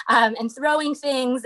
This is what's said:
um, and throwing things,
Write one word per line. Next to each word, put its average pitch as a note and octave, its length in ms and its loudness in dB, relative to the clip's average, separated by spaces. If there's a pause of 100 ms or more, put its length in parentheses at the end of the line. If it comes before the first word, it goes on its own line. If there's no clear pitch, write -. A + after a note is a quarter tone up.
um, A3+ 300 4
and A3+ 140 -6
throwing D4+ 440 0
things, B3+ 500 -2